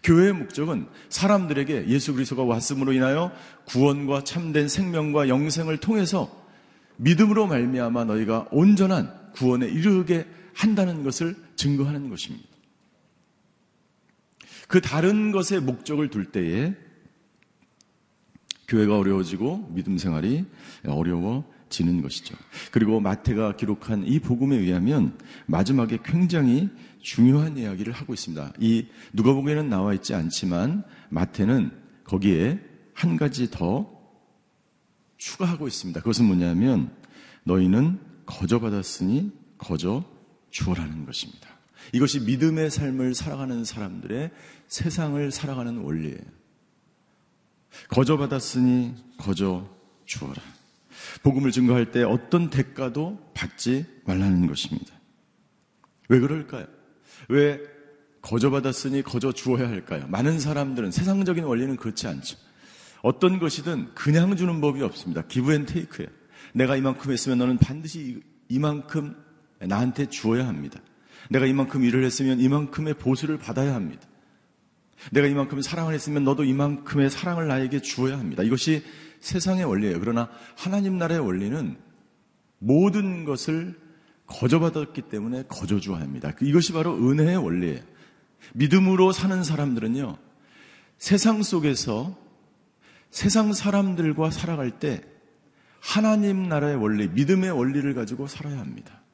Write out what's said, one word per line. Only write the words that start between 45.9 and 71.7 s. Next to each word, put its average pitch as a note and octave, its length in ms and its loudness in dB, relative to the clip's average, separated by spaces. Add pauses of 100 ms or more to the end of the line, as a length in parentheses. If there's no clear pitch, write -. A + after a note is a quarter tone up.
거저 C3+ 280 4
받았으니 B2+ 800 0 (240)
거저 F#2+ 500 -2 (360)
주어라. C#2 360 -12 (800)
복음을 C3+ 300 4
증거할 B2 400 4
때 A#2+ 120 2
어떤 D3 460 2
대가도 C3+ 840 -4
받지 C3 500 -4 (200)
말라는 F#2 420 2
것입니다. - 440 -6 (1160)
왜 B2 100 8
그럴까요? C#3 460 -4 (600)
왜 C#3+ 320 2 (600)
거저 A#2 280 0
받았으니 C3+ 540 -2
거저 B2 280 -4
주어야 B2 360 -2
할까요? F2+ 400 -8
많은 C3+ 320 -2
사람들은, C3+ 520 -4
세상적인 F#3 520 0
원리는 C3 320 -2
그렇지 A2+ 320 -8
않죠. C#2 300 -10 (640)
어떤 F#3 380 2
것이든 D#3 540 -4
그냥 E3+ 420 2
주는 E3+ 260 0
법이 C#3 200 0
없습니다. F2+ 460 -6
기브 B2+ 260 0
앤 C#3+ 120 0
테이크예요. - 440 -8 (440)
내가 B2+ 220 2
이만큼 C3+ 360 -2
했으면 B2 260 0
너는 B2 200 2
반드시 D#3 420 -4
이-, B2+ 220 -10 (280)
이만큼 D3 640 -4 (440)
나한테 A#2+ 480 -2
주어야 A#2+ 400 -2
합니다. D2 320 -10 (500)
내가 C3 160 2
이만큼 C3+ 380 0